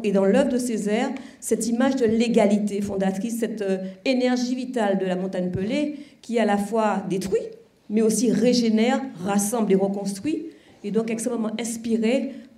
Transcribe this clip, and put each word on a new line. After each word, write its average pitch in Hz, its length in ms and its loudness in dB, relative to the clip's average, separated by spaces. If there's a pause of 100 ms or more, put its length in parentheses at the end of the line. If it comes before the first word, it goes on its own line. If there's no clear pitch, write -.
et 208 80 2
dans 196 120 4
l'œuvre 247 260 4
de 247 60 0
Césaire, 233 540 -2 (300)
cette - 280 -2
image 254 280 2
de 240 80 0
l'égalité 208 760 4
fondatrice, 202 600 -2
cette, 214 220 -4
euh, 190 160 -2 (260)
énergie 247 500 2
vitale 214 440 0
de 185 60 0
la 180 120 -2
montagne 185 340 -4
pelée 247 460 -2 (260)
qui 226 160 -2
à 220 60 4
la 220 120 2
fois 208 540 0
détruit, 190 300 0 (500)
mais 214 120 2
aussi 226 280 2
régénère, 233 720 2 (220)
rassemble 202 480 0
et 190 40 6
reconstruit, 202 680 -2 (380)
et 202 60 -6
donc 226 200 -2
extrêmement 226 400 -4 (100)
inspirée 226 720 -2 (260)